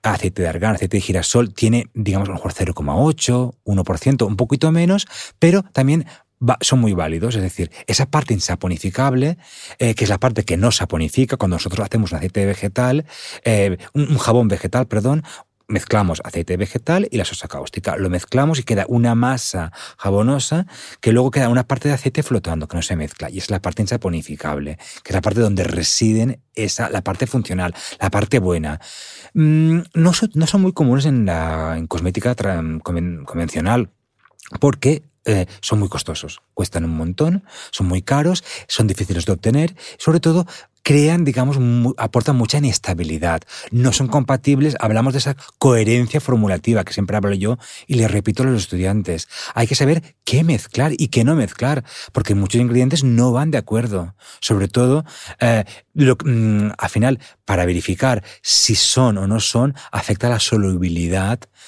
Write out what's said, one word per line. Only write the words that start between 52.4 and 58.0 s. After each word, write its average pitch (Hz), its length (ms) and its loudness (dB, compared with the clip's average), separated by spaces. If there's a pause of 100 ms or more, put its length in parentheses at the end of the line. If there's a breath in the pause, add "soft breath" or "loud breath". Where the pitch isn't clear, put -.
ingredientes 127 420 2
no 123 280 4
van 147 200 0
de 139 80 0
acuerdo, 104 560 -4 (240 loud breath)
sobre 98 280 0
todo, 131 380 2 (360 loud breath)
eh, 117 240 2 (280 loud breath)
lo, 131 300 4
mm, 107 520 2
al - 140 -6
final, 127 300 2 (260 loud breath)
para 90 200 0
verificar 92 580 0 (180 loud breath)